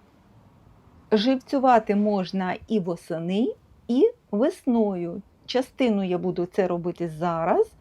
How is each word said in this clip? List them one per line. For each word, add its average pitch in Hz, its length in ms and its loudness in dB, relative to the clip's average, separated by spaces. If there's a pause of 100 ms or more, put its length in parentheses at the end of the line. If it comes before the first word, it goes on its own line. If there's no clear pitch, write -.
(1120)
Живцювати 240 840 2
можна 190 600 -2 (120)
і 220 120 0
восени, 180 760 -4 (320)
і 294 220 4 (220)
весною. 208 920 -2 (240)
Частину 240 580 -2
я 180 140 -2
буду 175 280 -2
це 185 220 -2
робити 175 420 -4
зараз, 170 720 0